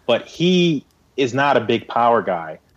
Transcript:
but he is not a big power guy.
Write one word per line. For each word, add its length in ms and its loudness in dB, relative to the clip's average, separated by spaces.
but 200 0
he 580 0
is 160 -2
not 240 2
a 20 2
big 280 -2
power 340 2
guy. 360 -6